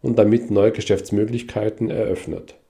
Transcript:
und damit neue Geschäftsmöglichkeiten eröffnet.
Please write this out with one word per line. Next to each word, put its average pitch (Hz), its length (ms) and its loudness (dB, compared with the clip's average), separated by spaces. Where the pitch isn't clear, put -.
und 120 160 0
damit 113 320 4
neue 104 220 4
Geschäftsmöglichkeiten 107 1200 -2
eröffnet. - 640 -6